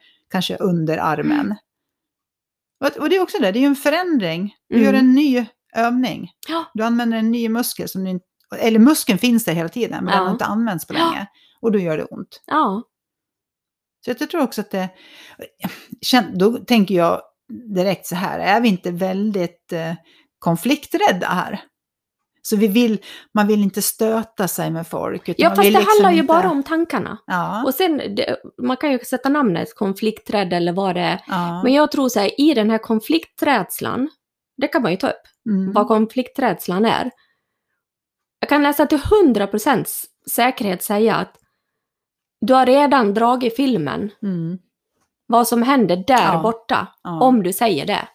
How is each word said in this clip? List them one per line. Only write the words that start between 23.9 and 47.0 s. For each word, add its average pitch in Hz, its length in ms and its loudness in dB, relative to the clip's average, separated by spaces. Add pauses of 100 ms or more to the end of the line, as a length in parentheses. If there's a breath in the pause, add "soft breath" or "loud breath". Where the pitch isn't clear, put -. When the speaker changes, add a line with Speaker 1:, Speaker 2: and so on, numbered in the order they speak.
Speaker 1:
sig 160 220 -6
med 165 160 -6
folk, - 420 -8
utan 180 140 -2
Speaker 2:
Ja, 330 60 6
Speaker 1:
man - 80 0
Speaker 2:
fast - 100 6
Speaker 1:
vill - 60 6
Speaker 2:
det 392 60 6
Speaker 1:
liksom 403 140 4
Speaker 2:
handlar 403 180 6
ju 339 80 4
Speaker 1:
inte 294 80 2
Speaker 2:
bara 349 240 4
om 277 120 0
tankarna. 320 640 -4
Speaker 1:
Ja. 185 380 -4
Speaker 2:
Och 262 100 -2
sen, 339 220 0
det, - 400 -4 (260)
man 247 140 0
kan 285 160 -2
ju 247 60 0
sätta 254 300 -4
namnet 254 460 0
konflikträdd 196 800 -4
eller 175 200 0
vad 190 220 -2
det 170 60 -4
är. 170 260 -2
Speaker 1:
Ja. 175 360 -4
Speaker 2:
Men 254 100 4
jag 294 200 4
tror 269 160 0
så 220 120 -2
här, 196 200 0
i 302 140 4
den 214 160 2
här 220 80 2
konflikträdslan, 247 1300 -2 (460)
det 285 120 -2
kan 311 140 0
man 185 80 0
ju 185 60 0
ta - 120 -2
upp, - 140 -6 (280)
Speaker 1:
Mm. 190 220 0
Speaker 2:
vad 240 160 2
konflikträdslan 220 960 -2
är. 233 260 0 (1300)
Jag 226 80 -4
kan 294 140 2
nästan 294 260 2
till 302 100 2 (120)
hundra 254 360 4
procent 214 400 0
s-, - 180 -10 (260)
säkerhet 233 520 -2
säga 214 340 0
att - 200 -6 (1040)
du 233 140 2
har 262 120 6
redan 247 480 4
dragit 240 420 0
filmen. 202 540 -2 (120)
Speaker 1:
Mm. 180 360 -4 (680)
Speaker 2:
Vad 233 220 4
som 233 140 2
händer 240 340 2 (100)
där 214 260 4
Speaker 1:
Ja. 165 100 0
Speaker 2:
borta, 220 440 -2 (160)